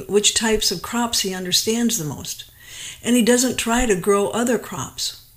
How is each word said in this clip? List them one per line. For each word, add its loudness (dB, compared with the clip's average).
which 4
types 0
of -4
crops -2
he -4
understands 0
the -6
most, -8
and 2
he 6
doesn't 4
try 0
to 4
grow 2
other 2
crops. -8